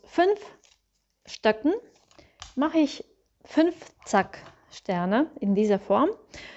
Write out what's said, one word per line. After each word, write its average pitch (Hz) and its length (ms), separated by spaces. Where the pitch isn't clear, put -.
fünf 370 340
Stöcken 220 480
mache 294 220
ich 294 260
fünf 339 320
Zacksterne 196 1200
in 202 140
dieser 208 220
Form 220 320